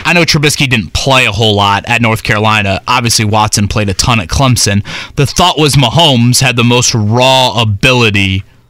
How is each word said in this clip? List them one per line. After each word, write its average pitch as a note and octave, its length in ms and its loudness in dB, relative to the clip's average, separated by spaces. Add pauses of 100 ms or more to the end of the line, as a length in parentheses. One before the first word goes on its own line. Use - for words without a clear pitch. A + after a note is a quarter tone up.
I D#3+ 80 -2
know F3 120 2
Trubisky D3 440 0
didn't A2+ 240 -2
play C3 340 0
a G#2+ 60 -2
whole G#2+ 220 0
lot G2+ 320 0
at A#2 160 -2
North A2 200 0
Carolina. G#2+ 640 -2
Obviously, A#2+ 380 0
Watson G#2+ 420 0
played G#2 220 -2
a F#2+ 60 -2
ton A2+ 260 0
at E2+ 80 -8
Clemson. A2 560 0 (300)
The C#3+ 120 0
thought F3 320 0
was D3 160 0
Mahomes B2 680 2
had B2+ 160 0
the A#2+ 80 0
most A#2+ 280 2
raw B2 680 2
ability G2+ 800 0 (280)